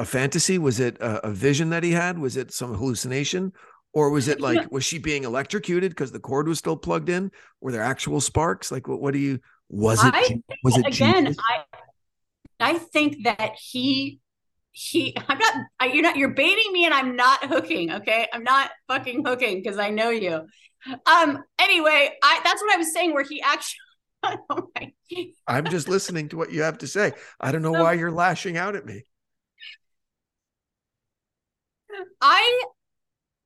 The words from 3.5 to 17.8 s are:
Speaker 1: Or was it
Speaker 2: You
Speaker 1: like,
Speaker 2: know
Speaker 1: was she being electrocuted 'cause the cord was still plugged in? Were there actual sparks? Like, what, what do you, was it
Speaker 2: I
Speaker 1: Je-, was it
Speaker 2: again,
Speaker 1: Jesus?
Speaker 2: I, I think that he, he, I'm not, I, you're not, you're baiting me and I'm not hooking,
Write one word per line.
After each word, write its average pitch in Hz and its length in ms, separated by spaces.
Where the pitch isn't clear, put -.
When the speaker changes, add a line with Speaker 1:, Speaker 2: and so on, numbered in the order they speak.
Speaker 1:
Or 147 180
was 143 180
it 139 100
Speaker 2:
You 135 60
Speaker 1:
like, 123 180
Speaker 2:
know - 80
Speaker 1:
was 135 140
she 170 140
being 143 260
electrocuted 170 720
'cause 127 160
the 131 80
cord 143 280
was 160 100
still 160 180
plugged 165 320
in? 185 220
Were 131 100
there 113 100
actual 135 380
sparks? 170 500
Like, 131 180
what, 131 120
what 139 140
do 143 40
you, 139 220
was 113 340
it 262 100
Speaker 2:
I 508 140
Speaker 1:
Je-, - 140
was 254 140
it - 100
Speaker 2:
again, 294 400
Speaker 1:
Jesus? 147 100
Speaker 2:
I, 247 140
I 330 40
think 302 460
that 220 340
he, 269 640
he, - 440
I'm 277 100
not, 427 160
I, 254 60
you're 294 160
not, 320 140
you're 269 180
baiting 392 400
me 349 100
and 320 80
I'm 254 240
not 262 300
hooking, 220 440